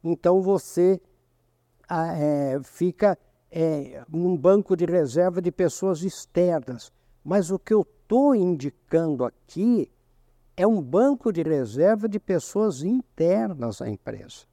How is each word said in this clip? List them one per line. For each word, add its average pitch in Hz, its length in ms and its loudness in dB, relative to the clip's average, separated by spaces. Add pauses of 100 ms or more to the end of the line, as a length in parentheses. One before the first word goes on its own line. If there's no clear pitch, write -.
então 175 380 0
você, 185 580 0 (880)
ah, 165 300 -4
é, 143 460 -2
fica, 185 560 0 (320)
é, 147 580 -4
num 175 260 -2
banco 190 400 4
de 170 120 0
reserva 175 560 0
de 175 100 -2
pessoas 175 500 -2
externas. 165 880 -2 (320)
Mas 175 280 -2
o 190 80 -2
que - 160 -2
eu 208 100 4 (240)
tô 269 260 4
indicando 160 920 -2
aqui 202 640 -2 (680)
é 180 100 2
um 214 160 2
banco 220 500 0
de 165 100 -2
reserva 160 680 0
de 202 120 -4
pessoas 180 640 -2
internas 180 1000 -2
à 123 80 -8
empresa 104 640 -12